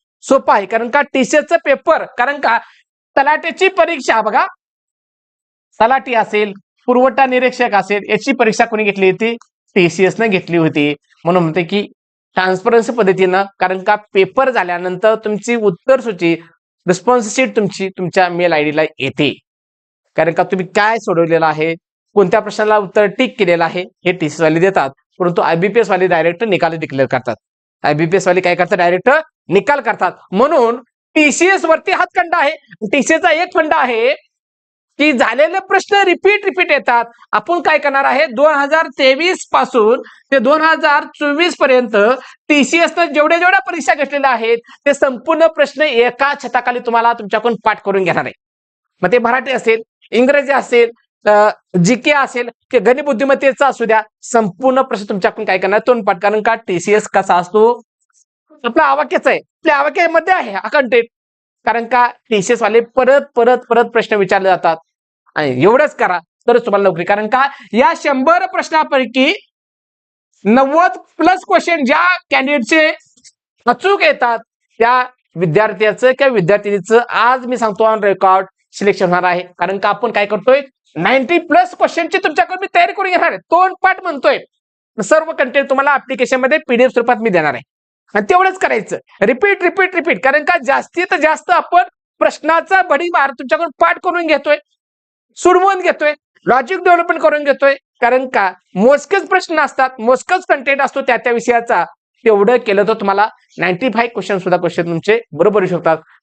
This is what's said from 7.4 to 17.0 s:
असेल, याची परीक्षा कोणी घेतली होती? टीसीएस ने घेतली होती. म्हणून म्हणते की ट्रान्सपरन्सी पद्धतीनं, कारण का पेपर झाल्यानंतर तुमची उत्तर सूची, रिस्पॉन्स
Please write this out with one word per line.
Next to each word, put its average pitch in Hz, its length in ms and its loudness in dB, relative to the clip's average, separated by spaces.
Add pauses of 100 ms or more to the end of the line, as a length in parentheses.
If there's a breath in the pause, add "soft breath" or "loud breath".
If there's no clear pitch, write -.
असेल, 196 340 0
याची 214 240 -2
परीक्षा 233 320 0
कोणी 214 200 -4
घेतली 190 260 0
होती? 226 260 -2 (380)
टीसीएस 180 460 0
ने 226 80 0
घेतली 170 280 -2
होती. 151 380 0 (300)
म्हणून 180 180 2
म्हणते 160 200 -2
की 190 240 -4 (480)
ट्रान्सपरन्सी 190 580 0
पद्धतीनं, 190 520 0 (140)
कारण 185 240 -2
का 208 120 2
पेपर 208 560 0
झाल्यानंतर 185 640 -2
तुमची 220 420 -4
उत्तर 220 440 0
सूची, 175 360 -2 (520 loud breath)
रिस्पॉन्स 214 480 0